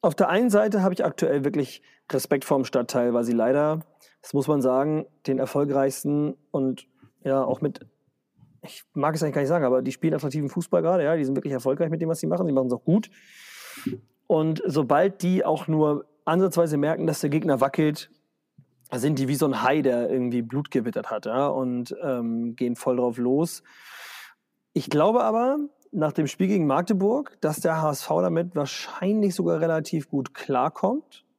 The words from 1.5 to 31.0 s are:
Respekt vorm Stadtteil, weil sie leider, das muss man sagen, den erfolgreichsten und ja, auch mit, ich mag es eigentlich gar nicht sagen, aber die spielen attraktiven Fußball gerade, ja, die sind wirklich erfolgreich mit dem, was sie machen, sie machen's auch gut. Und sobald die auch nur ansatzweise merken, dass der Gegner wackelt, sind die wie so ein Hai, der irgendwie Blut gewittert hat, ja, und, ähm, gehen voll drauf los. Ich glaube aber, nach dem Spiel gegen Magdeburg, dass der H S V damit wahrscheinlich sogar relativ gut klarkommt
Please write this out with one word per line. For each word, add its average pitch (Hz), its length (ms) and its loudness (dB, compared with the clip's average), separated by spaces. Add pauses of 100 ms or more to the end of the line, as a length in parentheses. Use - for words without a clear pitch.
Respekt 135 340 0
vorm 135 200 2
Stadtteil, 120 480 0
weil 120 100 2
sie 120 100 0
leider, 143 480 2 (420)
das - 100 -18
muss 139 140 0
man 147 140 2
sagen, 139 440 2 (220)
den 135 100 0
erfolgreichsten 139 1000 0 (140)
und 131 380 -2 (360)
ja, 135 200 0
auch - 180 -2
mit, - 240 -4 (760)
ich - 200 -18 (100)
mag 151 200 0
es 151 80 -4
eigentlich 147 140 -2
gar 147 60 0
nicht 139 80 -2
sagen, 165 140 2
aber 127 200 2
die 131 80 -4
spielen 156 240 -2
attraktiven 147 340 -2
Fußball 175 320 0
gerade, 170 220 2
ja, 151 120 2
die 156 80 0
sind 135 120 0
wirklich 143 180 -4
erfolgreich 143 380 0
mit 165 100 -4
dem, 160 80 -2
was 160 100 -2
sie - 60 -4
machen, 175 220 0
sie 156 40 0
machen's 131 220 0
auch 117 100 -8
gut. 214 280 2 (1120)
Und 160 400 2
sobald 151 560 2
die 180 240 2
auch 156 220 -2
nur 151 380 2 (200)
ansatzweise 170 520 2
merken, 151 280 0
dass 160 160 -2
der 151 80 0
Gegner 147 320 2
wackelt, 151 480 0 (840)
sind 135 280 0
die 131 80 0
wie 143 80 0
so 156 100 0
ein 127 160 0
Hai, 139 220 2
der 120 260 2
irgendwie 123 320 0
Blut 131 300 -6
gewittert 113 400 -4
hat, 110 160 -6
ja, 131 200 0
und, 123 560 -4
ähm, 117 520 -4
gehen 120 200 -2
voll 123 220 -2
drauf 123 220 0
los. 135 420 0 (1120)
Ich - 160 -4
glaube 208 340 4
aber, 233 340 2 (340)
nach 156 220 0
dem 156 120 0
Spiel 185 220 -2
gegen 185 180 2
Magdeburg, 190 760 2
dass 151 200 -2
der 160 200 -2
H 156 100 0
S 139 100 -6
V 160 200 0
damit 175 340 -2
wahrscheinlich 190 800 -2
sogar 170 260 0
relativ 160 480 -2
gut 139 240 -4
klarkommt 160 920 -2 (140)